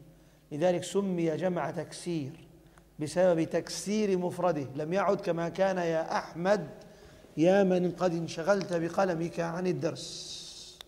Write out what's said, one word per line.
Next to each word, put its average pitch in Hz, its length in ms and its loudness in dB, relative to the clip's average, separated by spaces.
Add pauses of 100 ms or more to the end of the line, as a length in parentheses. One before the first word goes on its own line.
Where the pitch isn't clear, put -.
(520)
لذلك 175 320 2
سمي 175 520 0
جمع 165 340 -2
تكسير 156 760 -6 (500)
بسبب 165 460 4
تكسير 190 760 0
مفرده، 170 560 0
لم 151 180 -4
يعد 196 280 2
كما 170 280 -2
كان 190 300 0
يا 165 400 0
أحمد 175 500 0 (680)
يا 185 280 6
من 180 280 4
قد 180 220 0
انشغلت 170 580 0
بقلمك 170 680 0
عن 170 260 -4
الدرس. 147 680 -4 (540)